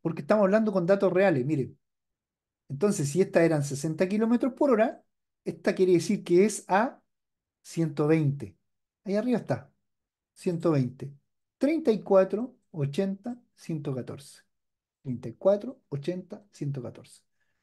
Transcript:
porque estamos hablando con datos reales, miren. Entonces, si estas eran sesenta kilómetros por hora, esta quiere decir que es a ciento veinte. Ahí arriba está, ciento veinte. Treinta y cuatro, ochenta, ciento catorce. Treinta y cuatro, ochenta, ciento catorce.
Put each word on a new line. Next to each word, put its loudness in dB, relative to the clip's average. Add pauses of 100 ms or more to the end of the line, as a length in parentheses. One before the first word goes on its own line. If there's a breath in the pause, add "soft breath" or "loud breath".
porque -6
estamos 2
hablando 2
con 0
datos 2
reales, 2
miren. -4 (880)
Entonces, 0
si -2
estas 2
eran 2
sesenta -4
kilómetros 0
por 2
hora, 0 (400)
esta -4
quiere 4
decir 0
que 4
es -4
a 0 (640)
ciento -2
veinte. 0 (480)
Ahí -4
arriba 0
está, -6 (640)
ciento -2
veinte. -2 (440)
Treinta 0
y -2
cuatro, 2 (160)
ochenta, -4 (140)
ciento -8
catorce. -14 (600)
Treinta -8
y -12
cuatro, 0
ochenta, -10
ciento -8
catorce. -18 (400)